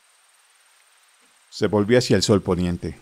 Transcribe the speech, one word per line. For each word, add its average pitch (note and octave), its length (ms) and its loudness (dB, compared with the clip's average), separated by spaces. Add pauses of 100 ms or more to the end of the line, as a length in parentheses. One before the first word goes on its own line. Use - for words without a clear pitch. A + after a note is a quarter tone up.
(1500)
Se - 180 -4
volvió G#2 300 2
hacia B2 180 0
el F#2 80 0
sol G2+ 180 2
poniente, F2 600 -4